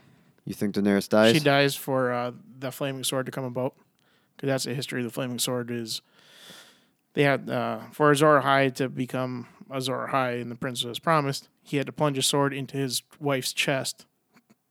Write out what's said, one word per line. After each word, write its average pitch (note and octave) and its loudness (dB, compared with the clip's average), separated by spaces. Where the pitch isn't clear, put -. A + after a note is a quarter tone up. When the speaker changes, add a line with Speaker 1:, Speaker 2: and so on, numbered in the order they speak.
Speaker 1:
You G2+ -8
think G2+ -2
Daenerys G2+ 4
dies? A2 6
Speaker 2:
She D#3 4
dies C#3 4
for, C3 -2
uh, B2 -4
the C3 -6
Flaming C3+ -6
Sword C3 -2
to C3+ -8
come C3+ -6
about. B2+ -4
'Cause C#3 -6
that's C3+ 0
the B2 -4
history B2+ -6
of B2 -2
the A2+ -6
Flaming B2 -6
Sword B2 -4
is A2+ -6
they D3 2
had, C3+ 2
uh, A#2 -4
for D3 6
Azor D3 6
Ahai C3+ 2
to C3 -2
become B2+ -6
Azor B2+ -6
Ahai B2 0
and A#2+ -10
the A#2 -10
Princess A#2+ -8
Promised, D3 0
he - -4
had C3+ 0
to C3 -10
plunge D3 0
a C3 0
sword C#3 2
into C3+ -8
his C3 -2
wife's C#3 -2
chest - -2